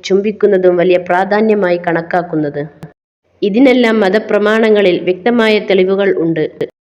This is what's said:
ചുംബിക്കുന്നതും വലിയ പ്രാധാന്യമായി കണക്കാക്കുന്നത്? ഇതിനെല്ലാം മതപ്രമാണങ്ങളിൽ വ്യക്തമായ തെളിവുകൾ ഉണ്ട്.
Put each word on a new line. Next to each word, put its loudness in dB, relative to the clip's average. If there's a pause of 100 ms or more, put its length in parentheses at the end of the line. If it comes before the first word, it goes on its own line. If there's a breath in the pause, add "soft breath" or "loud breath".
ചുംബിക്കുന്നതും 0
വലിയ 2
പ്രാധാന്യമായി 0
കണക്കാക്കുന്നത്? -4 (800)
ഇതിനെല്ലാം 2
മതപ്രമാണങ്ങളിൽ 2
വ്യക്തമായ 0
തെളിവുകൾ 0
ഉണ്ട്. -2 (360)